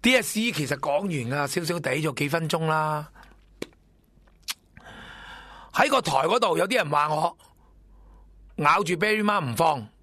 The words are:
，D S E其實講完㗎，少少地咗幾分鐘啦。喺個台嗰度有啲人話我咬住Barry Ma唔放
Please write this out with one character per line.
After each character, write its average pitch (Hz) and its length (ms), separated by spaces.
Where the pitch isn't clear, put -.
，D 254 160
S 214 240
E 226 120
其 147 140
實 143 120
講 147 220
完 202 80
㗎， 143 380
少 170 180
少 170 160
地 135 160
咗 156 180
幾 147 140
分 165 200
鐘 160 180
啦。 156 440
喺 285 160
個 269 120
台 156 120
嗰 160 260
度 190 200
有 180 80
啲 247 100
人 170 140
話 147 180
我 156 280
咬 156 260
住 175 120
Barry 214 280
Ma 208 200
唔 123 120
放 151 260